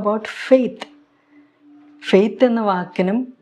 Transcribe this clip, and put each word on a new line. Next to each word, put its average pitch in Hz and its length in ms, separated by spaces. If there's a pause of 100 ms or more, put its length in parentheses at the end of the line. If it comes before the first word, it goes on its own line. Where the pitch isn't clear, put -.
about 208 200 (280)
faith. 262 400 (1200)
ഫെയ്ത്ത് 214 360
എന്ന 233 160
വാക്കിനും 196 800